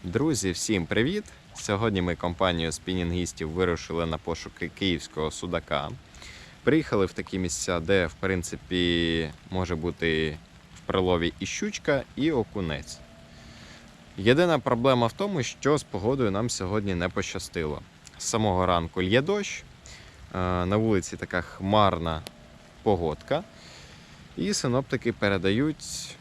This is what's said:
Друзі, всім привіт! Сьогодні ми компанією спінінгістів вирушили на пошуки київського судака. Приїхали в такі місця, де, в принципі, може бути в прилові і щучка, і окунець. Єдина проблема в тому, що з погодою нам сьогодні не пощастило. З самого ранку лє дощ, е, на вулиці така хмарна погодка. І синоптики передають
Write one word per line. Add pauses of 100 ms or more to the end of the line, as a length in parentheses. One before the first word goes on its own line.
Друзі,
всім
привіт! (300)
Сьогодні
ми
компанією
спінінгістів
вирушили
на
пошуки
київського
судака. (760)
Приїхали
в
такі
місця,
де,
в
принципі, (200)
може
бути (380)
в
прилові
і
щучка, (140)
і
окунець. (1160)
Єдина
проблема
в
тому,
що
з
погодою
нам
сьогодні
не
пощастило. (380)
З
самого
ранку
лє
дощ,
е, (1040)
на
вулиці
така
хмарна (600)
погодка. (920)
І
синоптики
передають